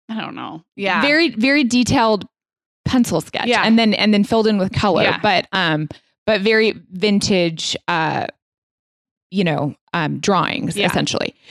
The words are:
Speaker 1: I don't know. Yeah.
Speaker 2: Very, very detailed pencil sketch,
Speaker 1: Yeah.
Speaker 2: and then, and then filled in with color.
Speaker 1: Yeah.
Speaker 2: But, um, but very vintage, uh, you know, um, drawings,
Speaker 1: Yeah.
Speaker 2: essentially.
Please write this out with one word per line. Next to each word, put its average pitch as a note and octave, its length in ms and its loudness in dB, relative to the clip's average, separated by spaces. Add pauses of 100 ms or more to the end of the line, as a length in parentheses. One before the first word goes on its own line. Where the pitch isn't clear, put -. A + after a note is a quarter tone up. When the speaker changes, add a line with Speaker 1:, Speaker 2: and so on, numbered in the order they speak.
Speaker 1:
I A3 120 -8
don't D3 140 -10
know. C#3+ 280 -12 (120)
Yeah. F#3+ 260 -2
Speaker 2:
Very, D4+ 300 2
very C4+ 340 2
detailed A3+ 600 2 (580)
pencil A#3 360 2
sketch, - 260 -6
Speaker 1:
Yeah. A#3 180 2
Speaker 2:
and A3+ 140 4
then, G#3+ 160 2
and G#3 180 2
then G3+ 120 4
filled A3 220 2
in G#3+ 120 2
with F#3+ 140 -2
color. F#3+ 320 2
Speaker 1:
Yeah. F#3+ 180 0
Speaker 2:
But, G3+ 300 0
um, D#3+ 360 -2 (380)
but G#3 140 2
very A3 320 2 (200)
vintage, F#3 840 0 (120)
uh, D#3+ 380 -2 (1040)
you F#3+ 140 -2
know, C#3+ 300 -2 (200)
um, D3 240 -4
drawings, F3 580 -2
Speaker 1:
Yeah. G3+ 100 -2
Speaker 2:
essentially. - 480 -4 (160)